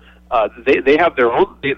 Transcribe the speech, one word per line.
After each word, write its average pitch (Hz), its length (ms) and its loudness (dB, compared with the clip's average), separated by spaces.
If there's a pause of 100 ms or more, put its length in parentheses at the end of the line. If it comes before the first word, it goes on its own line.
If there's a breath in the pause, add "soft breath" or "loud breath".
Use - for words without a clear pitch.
(300 soft breath)
uh, 110 180 0 (180)
they, 135 140 2
they 139 160 2
have 170 200 0
their 120 160 0
own, 175 300 -2
they, 139 160 -4